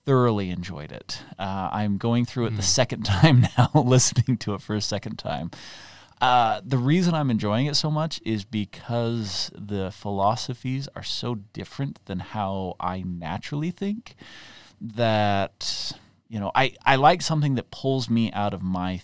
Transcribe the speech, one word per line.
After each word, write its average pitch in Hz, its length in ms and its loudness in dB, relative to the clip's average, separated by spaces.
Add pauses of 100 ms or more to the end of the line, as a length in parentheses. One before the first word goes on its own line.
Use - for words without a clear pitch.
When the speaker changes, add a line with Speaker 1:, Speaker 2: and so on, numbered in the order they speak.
Speaker 1:
thoroughly 117 440 2
enjoyed 87 440 -8
it. - 280 -14 (160)
Uh, 95 340 -2
I'm 101 260 0
going 117 280 2
through 120 200 -4
it 107 60 -2
the 107 60 -4
Speaker 2:
Hmm. 101 40 -4
Speaker 1:
second 120 440 0
<laughs> - 0 -
time 123 420 6 (100)
now, - 140 6
<laughs> - 40 -2
listening 127 640 4
to 107 160 -4
it 95 80 -6
for 107 140 -4
a 104 60 0
second 107 380 -6
time. 76 320 -6 (680)
Uh, 117 420 4
the 131 140 0
reason 165 380 4
I'm 143 160 2
enjoying 107 340 2
it 147 100 -2
so 156 140 0
much 156 340 -2
is 107 220 -2
because 113 1120 -4
the 101 320 -4
philosophies 120 1080 -2
are - 60 -12
so - 320 -6 (180)
different - 540 -8
than 92 140 -6
how 98 600 -4
I 92 220 -4
naturally 92 720 -6
think 202 420 -6 (640)
that, 107 1120 0 (360)
you 110 100 -8
know, 101 140 -4
I, 131 200 2 (120)
I 135 120 6
like 156 260 6
something 147 320 0
that - 160 -4
pulls 131 360 -2
me 117 260 2
out 101 200 -2
of 90 80 -8
my 92 420 -2